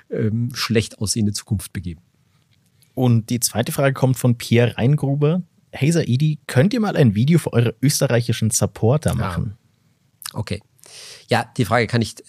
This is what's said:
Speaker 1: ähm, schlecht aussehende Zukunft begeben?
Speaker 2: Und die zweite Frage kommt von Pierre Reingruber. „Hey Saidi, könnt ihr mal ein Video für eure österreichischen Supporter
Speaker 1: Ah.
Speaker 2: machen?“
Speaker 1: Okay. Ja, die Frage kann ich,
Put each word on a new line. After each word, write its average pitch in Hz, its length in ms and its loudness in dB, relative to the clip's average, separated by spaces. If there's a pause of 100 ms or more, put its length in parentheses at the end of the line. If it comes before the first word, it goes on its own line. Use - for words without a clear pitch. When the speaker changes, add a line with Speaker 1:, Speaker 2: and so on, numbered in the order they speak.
(100)
Speaker 1:
ähm, 117 420 -2
schlecht - 460 -2
aussehende 104 340 -2
Zukunft - 400 -6
begeben? 85 300 -10 (880)
Speaker 2:
Und 120 380 2
die 120 100 -2
zweite - 320 -2
Frage 139 220 0
kommt 131 240 2
von 120 180 2
Pierre 117 400 2
Reingruber. 143 640 0 (300)
„Hey 147 220 0
Saidi, 151 540 0
könnt 156 280 2
ihr 240 60 0
mal 196 160 -2
ein 123 180 4
Video 143 240 4
für - 140 -4
eure 120 300 2
österreichischen 120 680 0
Supporter 110 600 0
Speaker 1:
Ah. - 20 -2
Speaker 2:
machen?“ 92 420 -4 (760)
Speaker 1:
Okay. 107 300 -8 (640)
Ja, 117 280 -2
die 127 80 0
Frage 113 220 0
kann 117 160 0
ich, - 140 -6 (120)